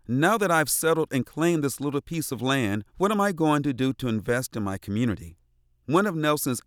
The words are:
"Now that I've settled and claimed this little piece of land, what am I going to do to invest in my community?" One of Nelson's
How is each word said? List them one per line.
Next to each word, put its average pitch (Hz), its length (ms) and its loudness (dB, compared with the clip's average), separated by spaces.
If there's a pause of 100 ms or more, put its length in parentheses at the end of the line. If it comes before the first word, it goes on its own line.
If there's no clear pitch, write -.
"Now 160 300 2
that 196 140 2
I've 156 180 2
settled 160 420 2
and 127 140 0
claimed 160 380 0
this 135 160 -2
little 139 220 -2
piece 160 300 -6
of 113 100 -6
land, 120 420 0 (140)
what 196 140 2
am 202 100 0
I 202 100 2
going 151 320 2
to 139 100 -2
do 131 200 0
to 127 140 -6
invest 120 480 -2
in 110 80 -4
my 98 140 -4
community?" 98 600 -4 (480)
One 170 200 4
of 180 100 -4
Nelson's 151 520 0